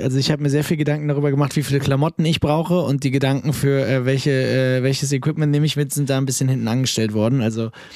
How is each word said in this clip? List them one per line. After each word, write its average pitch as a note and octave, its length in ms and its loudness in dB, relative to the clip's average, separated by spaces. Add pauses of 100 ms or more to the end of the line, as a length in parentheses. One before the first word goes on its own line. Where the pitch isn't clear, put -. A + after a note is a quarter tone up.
also C3 160 0
ich C3+ 140 0
hab D3 100 -2
mir D3 80 0
sehr D3 160 2
viel F3 120 -2
Gedanken D3 300 -2
darüber D3 240 0
gemacht, C#3 240 0
wie D3+ 80 0
viele C#3 160 0
Klamotten C#3+ 460 0
ich D#3+ 160 0
brauche E3 400 2
und C3+ 240 0
die C3 60 0
Gedanken C3+ 420 0
für, C#3 340 0
äh, B2+ 180 0
welche, C3+ 260 0
äh, B2+ 520 2
welches C3+ 300 0
Equipment D3 380 0
nehme D3 140 2
ich D3 120 -2
mit, D3 160 -2
sind C#3+ 160 -2
da C3+ 80 0
ein C3+ 80 0
bisschen C3 240 0
hinten A#2+ 180 0
angestellt A2+ 460 0
worden. A2+ 280 2
Also, A2+ 280 -2 (260)